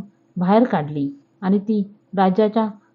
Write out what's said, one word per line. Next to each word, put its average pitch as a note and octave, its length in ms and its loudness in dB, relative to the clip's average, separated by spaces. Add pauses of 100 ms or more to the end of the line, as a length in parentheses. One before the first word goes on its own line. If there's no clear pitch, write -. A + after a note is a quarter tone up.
(380)
बाहेर F#3+ 260 4
काढली D3+ 580 -4 (200)
आणि G3 180 0
ती G3+ 340 -4 (240)
राजाच्या G#3+ 520 2 (260)